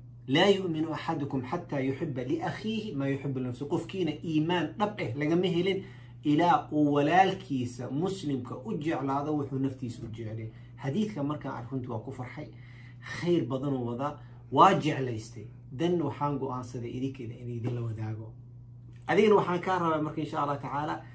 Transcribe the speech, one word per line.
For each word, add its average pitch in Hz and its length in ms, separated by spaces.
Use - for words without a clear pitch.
"لا 160 200
يؤمن 180 400
أحدكم 143 560
حتى 170 340
يحب 135 300
لأخيه 170 760
ما 139 140
يحب 135 300
لنفسه." 127 300
Qofkiina 175 440
iimaan 160 420
dhab 208 200
eh 139 180
lagama 170 300
helin 185 380
ilaa 156 480
uu 151 220
walaalkiisa 143 960
muslimka 147 760
u 220 140
jeclaado 143 580
wuxuu 139 220
naftiisa 131 440
u 113 60
jecel 110 300
yahay. 113 120
Xadiidka 151 400
markaan 139 340
arko 123 200
runtii 120 140
waa 117 100
ku - 120
farxay. 127 360
Khayr 170 260
badan 135 280
oo 127 100
wada 120 340
waa 160 240
jeclaystay. 131 720
Dan 170 320
waxaan 143 360
go'aansaday 123 580
idinkeeda 127 380
in 123 160
idin 120 240
la 120 80
wadaago. 110 500
Adigana 202 300
waxaan 175 240
kaa 185 180
rabaa 160 240
marka 156 180
insha 151 220
Allah 143 160
tacaala 147 440